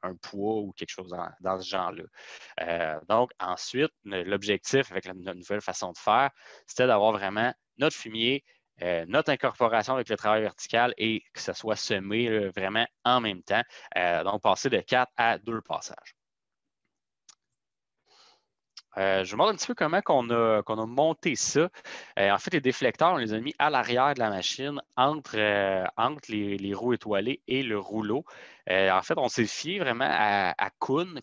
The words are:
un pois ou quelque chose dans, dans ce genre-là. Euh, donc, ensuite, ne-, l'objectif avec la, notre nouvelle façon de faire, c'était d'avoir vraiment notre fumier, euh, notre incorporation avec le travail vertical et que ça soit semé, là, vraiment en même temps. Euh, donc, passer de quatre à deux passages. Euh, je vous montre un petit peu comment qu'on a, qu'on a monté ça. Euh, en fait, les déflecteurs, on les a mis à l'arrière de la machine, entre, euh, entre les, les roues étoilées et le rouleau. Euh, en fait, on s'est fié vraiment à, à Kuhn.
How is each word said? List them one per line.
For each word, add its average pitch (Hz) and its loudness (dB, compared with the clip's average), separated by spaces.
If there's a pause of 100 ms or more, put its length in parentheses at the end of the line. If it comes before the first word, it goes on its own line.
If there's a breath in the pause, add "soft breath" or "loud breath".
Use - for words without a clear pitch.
un 92 -8
pois 104 -6
ou 101 -6
quelque - -12
chose 92 -12
dans, 87 -10 (100)
dans 92 -4
ce 92 -12
genre-là. 90 -4 (560 loud breath)
Euh, 82 -2
donc, 117 2 (100)
ensuite, 95 -2 (120)
ne-, 98 -4
l'objectif 101 0
avec 92 -6
la, 92 -12
notre 92 -10
nouvelle 101 -6
façon 92 -6
de 82 -16
faire, 127 2 (340 loud breath)
c'était - 2
d'avoir 110 6
vraiment 104 -2 (240)
notre 147 0
fumier, 117 -2 (380 soft breath)
euh, 87 0
notre 139 0
incorporation 120 2
avec 127 -4
le 107 -2
travail 110 2
vertical 117 0
et 110 -2 (100)
que - -16
ça - -6
soit 110 -2
semé, 104 -2
là, 104 0
vraiment 101 -2 (160)
en 123 4
même 101 -4
temps. 107 0 (340 loud breath)
Euh, 87 2
donc, 101 -2
passer 107 2
de 120 2
quatre 127 0
à 117 2
deux 107 -6
passages. - -10 (2750 soft breath)
Euh, 95 2
je 92 -6
vous 107 -8
montre 185 4
un 202 -4
petit - -6
peu 247 -4
comment 170 2
qu'on 127 2
a, 113 4
qu'on 110 -4
a 110 -2
monté 147 0
ça. 165 2 (480 loud breath)
Euh, 98 4
en 101 4
fait, - -6
les 143 2
déflecteurs, 131 2
on 170 2
les 110 -2
a 110 -2
mis 139 -8
à 143 4
l'arrière 127 2
de 131 -10
la 113 2
machine, 131 -4 (140)
entre, 135 0
euh, 101 2 (140)
entre 131 -2
les, 101 -2
les 98 -4
roues 120 0
étoilées 107 -2
et 131 0
le 110 -2
rouleau. 107 -2 (460 loud breath)
Euh, 95 4
en 92 4
fait, - -2
on 135 0
s'est 113 0
fié 180 -6
vraiment 131 0
à, 101 2
à 98 -2 (100)
Kuhn. 160 -2